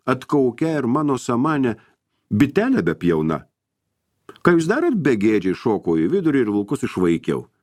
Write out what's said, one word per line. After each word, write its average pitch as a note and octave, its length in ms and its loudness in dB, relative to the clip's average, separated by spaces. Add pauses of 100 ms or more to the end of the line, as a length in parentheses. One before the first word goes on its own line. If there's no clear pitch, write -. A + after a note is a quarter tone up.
atkaukia C3 720 0
ir C3 80 -2
mano C#3+ 320 0
samanė, B2+ 600 -2 (520)
bitelę F#3+ 540 0
bepjauna. D#2+ 640 -2 (960)
„Ką F3 160 4
jūs D#3+ 80 0
darot, C4+ 320 0
begėdžiai?“ G#2+ 560 2
šokau F#2+ 400 -2
į E2 160 0
vidurį D#3 320 0
ir G#2 80 -2
vilkus G#2 320 -4
išvaikiau. E2+ 640 -2 (160)